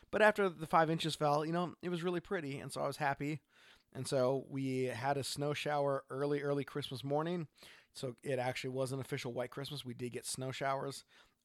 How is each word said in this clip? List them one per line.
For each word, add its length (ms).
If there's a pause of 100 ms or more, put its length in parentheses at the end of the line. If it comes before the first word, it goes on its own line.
(120)
But 100
after 280
the 180
five 220
inches 260
fell, 300
you 80
know, 280
it 80
was 140
really 160
pretty. 400
And 120
so 100
I 60
was 100
happy. 440 (520)
And 140
so 420
we 360
had 320
a 60
snow 300
shower 560
early, 320
early 240
Christmas 380
morning. 440 (460)
So 300
it 160
actually 320
was 200
an 80
official 320
white 200
Christmas. 340
We 80
did 180
get 140
snow 260
showers, 540 (400)